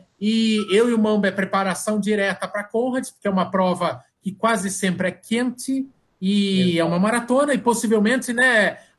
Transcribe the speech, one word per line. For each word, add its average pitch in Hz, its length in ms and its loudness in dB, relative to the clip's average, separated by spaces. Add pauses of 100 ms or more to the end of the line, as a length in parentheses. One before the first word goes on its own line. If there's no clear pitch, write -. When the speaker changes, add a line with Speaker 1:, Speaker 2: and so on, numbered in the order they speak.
(180)
Speaker 1:
e 220 520 2
eu 226 180 4
e 240 60 2
o 226 40 0
Mamba 214 300 2
é - 20 0
preparação 196 680 -2
direta 196 480 -2
pra - 160 -8
Conrads, 254 460 -4
porque - 180 -8
é - 20 0
uma 185 200 0
prova 175 500 0 (220)
que 185 100 -6
quase 196 380 0
sempre 185 380 -2
é - 20 -4
quente 254 760 -4 (320)
e 190 580 2
Speaker 2:
Exato. - 20 0
Speaker 1:
é 165 60 2
uma 170 140 0
maratona, 240 540 0
e 240 60 0
possivelmente, 226 720 0
né, 233 460 2 (200)